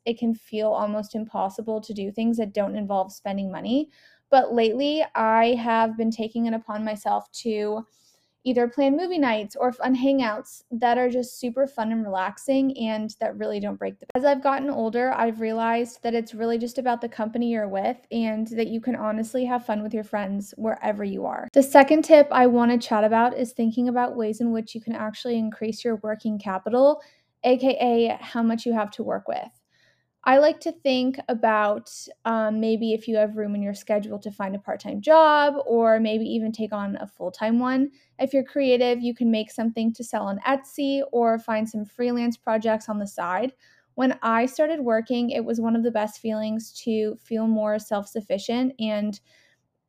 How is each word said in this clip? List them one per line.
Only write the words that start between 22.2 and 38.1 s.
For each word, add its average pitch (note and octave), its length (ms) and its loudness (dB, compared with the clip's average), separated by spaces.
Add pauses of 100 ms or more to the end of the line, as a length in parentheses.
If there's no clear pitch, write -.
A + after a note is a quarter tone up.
I B3+ 140 6
wanna A#3+ 320 4
chat A3 260 0
about A3+ 340 2
is A#3+ 140 -4
thinking A#3 360 0
about B3 280 -2
ways A3 240 -4
in A#3 120 0
which A3+ 220 -6
you A#3 60 -12
can A3+ 140 -8
actually A3 440 -6
increase A3 460 -6
your A3+ 120 -2
working G#3+ 420 -4
capital, A#3+ 640 2 (440)
A B3 140 6
K C4 220 2
A A#3 420 2
how A#3 200 -4
much A3+ 240 -2
you A#3+ 60 0
have G#3+ 200 -2
to A#3 120 -8
work G3+ 240 -6
with. - 340 -10 (640)
I C4 140 6
like D4+ 220 6
to E4 120 -4
think C4 460 0 (100)
about, A3 600 0 (340)
um, A3 360 0
maybe A3 320 0
if A3 160 -4
you A3+ 80 -2
have G#3+ 200 2
room G#3 200 -4
in G3+ 60 -4
your G3+ 120 -4
schedule G#3 460 -4
to G#3 100 -10
find G3 240 -6
a G3+ 40 -6
part-time G#3 420 -8
job D4+ 540 6 (120)
or A3+ 320 4
maybe A3 280 0
even A3+ 260 -2
take A3 200 -8
on G3+ 240 -4
a G#3 120 -10
full-time G#3+ 500 -2
one. C4 320 0 (300)